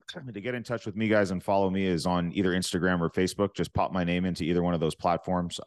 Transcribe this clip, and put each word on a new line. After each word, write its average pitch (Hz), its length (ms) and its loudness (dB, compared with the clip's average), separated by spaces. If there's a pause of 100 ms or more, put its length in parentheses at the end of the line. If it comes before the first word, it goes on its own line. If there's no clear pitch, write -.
(140)
<clears throat> 135 180 -12
to 101 80 -10
get 123 140 -4
in 120 80 -6
touch 117 240 -6
with 98 100 -8
me, 110 120 0
guys, 104 220 4
and 90 140 -4
follow 98 240 2
me 95 160 0
is 87 220 2
on 87 260 0
either 92 200 2
Instagram 90 500 2
or 82 80 0
Facebook. 95 440 0
Just - 200 -4
pop 98 180 0
my 92 100 0
name 87 220 0
into 87 200 -4
either 87 180 2
one 87 100 2
of 82 80 -2
those 80 140 0
platforms. 87 720 -2